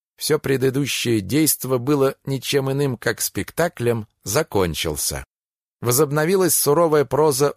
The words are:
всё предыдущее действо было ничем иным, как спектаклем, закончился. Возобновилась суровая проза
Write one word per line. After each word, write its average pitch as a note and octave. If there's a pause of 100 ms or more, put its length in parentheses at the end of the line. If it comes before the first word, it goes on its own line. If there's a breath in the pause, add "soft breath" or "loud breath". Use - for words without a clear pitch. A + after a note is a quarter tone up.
(160)
всё D3+
предыдущее C3
действо B2+
было C3+
ничем C3+
иным, C3+
как A2+
спектаклем, A#2 (160)
закончился. E2+ (560)
Возобновилась D3+
суровая D3+
проза C#3